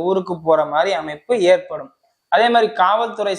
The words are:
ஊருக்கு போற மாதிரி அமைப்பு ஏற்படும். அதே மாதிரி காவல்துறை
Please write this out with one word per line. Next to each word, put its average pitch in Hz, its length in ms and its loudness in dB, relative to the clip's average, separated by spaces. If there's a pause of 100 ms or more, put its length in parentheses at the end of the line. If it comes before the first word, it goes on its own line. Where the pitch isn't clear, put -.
ஊருக்கு 185 260 -2 (140)
போற 160 120 4 (140)
மாதிரி 170 200 0
அமைப்பு 156 400 -6 (180)
ஏற்படும். 156 400 -2 (400)
அதே 214 220 4
மாதிரி 233 140 4 (140)
காவல்துறை 208 580 0